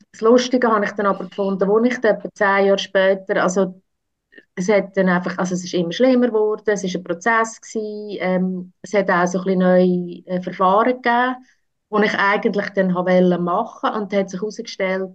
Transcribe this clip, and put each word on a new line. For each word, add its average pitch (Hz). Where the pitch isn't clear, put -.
das -
Lustige 247
habe 208
ich 196
dann 208
aber 190
gefunden, 196
wo 214
ich 247
dann 202
etwa -
zehn 196
Jahre 196
später, 190
also 185
es 185
hat 196
dann 185
einfach, 180
also 180
es 175
ist -
immer 170
schlimmer 247
geworden, 214
es 202
ist 185
ein 185
Prozess 226
gewesen, 208
ähm, 185
es -
hat 196
auch 180
so 185
ein 180
bisschen 185
neue, 180
äh, 180
Verfahren 196
gegeben, 247
die 214
ich -
eigentlich 202
dann 185
habe 180
wollen 180
machen 214
und 208
hat 190
sich 185
herausgestellt, 190